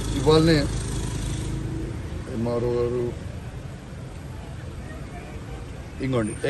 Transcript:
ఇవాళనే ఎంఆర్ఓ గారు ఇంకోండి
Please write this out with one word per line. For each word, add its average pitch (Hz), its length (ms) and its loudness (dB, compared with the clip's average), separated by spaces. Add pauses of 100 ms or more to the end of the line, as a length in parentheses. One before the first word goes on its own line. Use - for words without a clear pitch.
(200)
ఇవాళనే 156 360 10 (1800)
ఎంఆర్ఓ 120 360 2
గారు 120 420 2 (3000)
ఇంకోండి 120 280 2 (180)